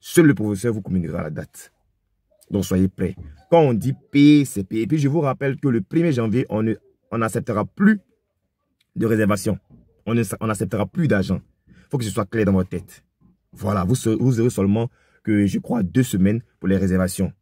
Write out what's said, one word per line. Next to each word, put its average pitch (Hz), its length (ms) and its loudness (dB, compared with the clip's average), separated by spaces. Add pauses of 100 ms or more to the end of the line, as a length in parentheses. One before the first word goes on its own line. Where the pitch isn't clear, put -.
Seul 170 220 4
le 139 80 6
professeur 104 400 -2
vous 107 80 -6
communiquera 87 400 -4
la 78 80 -6
date. - 420 -14 (760)
Donc 98 160 -2
soyez 95 220 2
prêts. 92 280 -6 (360)
Quand 170 100 6
on 131 140 4
dit 127 180 -2 (180)
payer, 143 340 6
c'est 98 180 -6
payer. 110 180 -6
Et 117 60 -4
puis 151 100 0
je 143 100 0
vous 147 140 0
rappelle 139 380 -4
que 143 80 -2
le 117 140 0
premier 165 300 0
janvier, 117 380 0
on 107 140 -2
ne, 110 100 0 (380)
on 117 80 -4
n'acceptera 110 460 -2
plus 202 340 2 (960)
de 110 100 -2
réservation. 107 540 0 (480)
On 113 80 0
ne, 117 80 2 (160)
on 113 80 -4
n'acceptera 101 400 -2
plus 165 200 -2
d'argent. 95 320 0 (520)
Faut 139 80 -2
que 120 40 -4
ce 107 60 -4
soit 101 160 -4
clair 110 200 0
dans 98 80 4
votre 92 160 0
tête. - 340 -12 (500)
Voilà, 98 300 -4
vous 92 100 0
serez, 113 220 0
vous 123 240 0
aurez 120 100 2
seulement 104 400 0 (340)
que, 104 220 2
je 92 140 -2
crois, 233 240 -4
deux 104 200 0
semaines 104 380 0 (180)
pour 95 80 -6
les 95 100 2
réservations. 92 540 -2 (100)